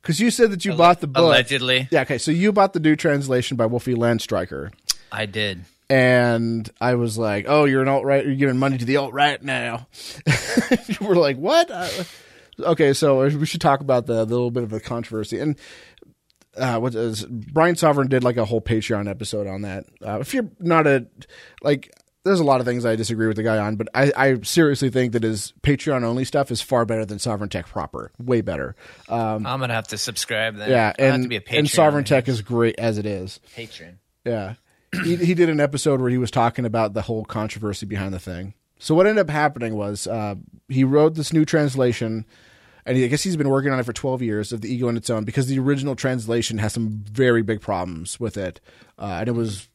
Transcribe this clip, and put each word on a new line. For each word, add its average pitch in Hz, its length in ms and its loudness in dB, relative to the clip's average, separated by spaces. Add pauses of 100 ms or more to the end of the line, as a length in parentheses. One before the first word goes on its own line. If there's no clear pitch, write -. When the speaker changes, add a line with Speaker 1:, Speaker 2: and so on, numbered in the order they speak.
Speaker 1:
'Cause 156 160 -2
you 233 140 4
said 226 180 4
that 190 140 -6
you 196 80 0
Speaker 2:
Alle-, 156 60 -2
Speaker 1:
bought 175 220 8
the 160 60 -4
book. 143 160 2
Speaker 2:
allegedly. 127 680 4
Speaker 1:
Yeah, 156 100 4
okay, 127 160 -2
so - 140 -4
you 190 200 2
bought 196 200 4
the 170 80 -4
new 156 160 4
translation 139 600 0
by 113 100 2
Wolfie 120 280 -2
Landstreicher. 107 760 -2 (400)
Speaker 2:
I 107 140 -6
did. 98 380 -6 (240)
Speaker 1:
And 120 800 2 (120)
I 123 140 0
was 117 240 -2
like, 104 300 -2
"Oh, 147 180 4
you're 131 160 2
an 135 60 2
alt-right, 139 380 0
you're 139 80 0
giving 135 240 2
money 135 200 0
to 120 60 -4
the 131 120 0
alt-right 139 460 0
now." 120 440 -6 (400)
<laughs> - 600 0 (120)
You 202 60 -4
were 190 100 4
like, 143 200 4
"What?" 302 340 2
I, 180 180 -8 (720)
okay, 151 340 2
so 135 340 4
we 147 180 -2
should 170 140 -6
talk 139 200 2
about 127 260 0
the, 113 180 0
the 110 100 -2
little 123 160 0
bit 123 140 -4
of 107 80 -8
a 110 80 -6
controversy. 113 580 -6
And, 143 180 -2 (1000)
uh, 123 220 -2
what 120 160 -2
is, 110 320 -4
Brian 160 500 0
Sovereign 143 320 2
did, 127 160 2
like, 123 120 2
a 117 80 2
whole 110 160 0
Patreon 107 480 -2
episode 101 380 -6
on 98 160 -8
that. 98 220 -8 (200)
Uh, 107 160 -6
if 139 140 -8
you're 247 140 -2 (120)
not 165 260 4
a, 135 200 4 (560)
like, - 300 -2 (320)
there's 185 160 4
a 160 40 4
lot 135 160 4
of 123 60 -2
things 120 180 -2
I 113 120 2
disagree 110 300 0
with 110 100 0
the 107 60 -4
guy 110 160 2
on, 104 180 -2
but 107 180 -4
I, 139 220 4
I 131 260 2
seriously 143 480 2
think 123 220 0
that 113 100 0
his 110 300 -4 (100)
Patreon-only 131 640 0
stuff 139 260 -2
is 117 120 -4
far 120 220 0
better 110 200 -2
than 104 140 -10
Sovereign 104 320 -4
Tech 87 160 -6
proper. - 520 -10
Way 120 240 0
better. 71 340 -6 (320)
Um, 110 380 -2
Speaker 2:
I'm 127 140 -4
gonna 120 140 -4
have 110 140 -4
to 107 100 -8
subscribe 110 580 -4
then. 107 140 -6
Speaker 1:
yeah, 113 280 2
Speaker 2:
I'll 135 60 2
have 135 100 4
Speaker 1:
and, 127 100 0
Speaker 2:
to 123 40 -6
be 120 80 -4
a 98 140 -6
Speaker 1:
and 143 160 2
Speaker 2:
Patreon 135 40 0
Speaker 1:
Sovereign 147 340 4
Tech 131 200 2
Speaker 2:
audience. 127 140 -2
Speaker 1:
is 104 40 -6
great 117 360 2
as 110 200 -2
it 104 80 -4
is. 95 340 -8 (140)
Speaker 2:
Patron. 92 440 -18 (260)
Speaker 1:
Yeah. 110 300 -4 (500)
He, 170 120 2
he 175 180 2
did 170 140 4
an 151 100 0
episode 143 420 2
where 123 100 0
he 127 80 2
was 123 120 -2
talking 120 340 0
about 110 280 0
the 104 100 -4
whole 110 220 -4
controversy 107 640 -6
behind 98 260 -6
the 92 80 -8
thing. 92 340 -12 (240)
So - 160 -2
what 180 120 6
ended 214 200 4
up 151 40 -8
happening 139 440 -2
was, 104 320 -6
uh, 104 280 -4 (340)
he 135 160 2
wrote 151 300 4
this 156 180 -4
new 156 120 4
translation, 123 840 0 (580)
and 127 120 -2
he, 127 80 4
I 120 40 0
guess 147 140 0
he's 185 140 -2
been 143 120 0
working 135 240 2
on 127 80 0
it 120 40 -2
for 120 80 -6
twelve 127 300 -4
years, 107 300 -2
of 113 80 -8
The 110 120 -6
Ego 123 160 -2
in 117 80 -2
Its 107 120 -6
Own, 110 160 -2
because 123 220 -2
the 135 120 -2
original 135 380 -2
translation 117 600 -2
has 107 140 -2
some 107 380 -4
very 120 320 4
big 107 180 -2
problems 90 600 -6
with 110 160 -6
it. 92 240 -8 (380)
Uh, 98 220 -8
and 113 80 -4
it 120 40 -2
was 113 420 -4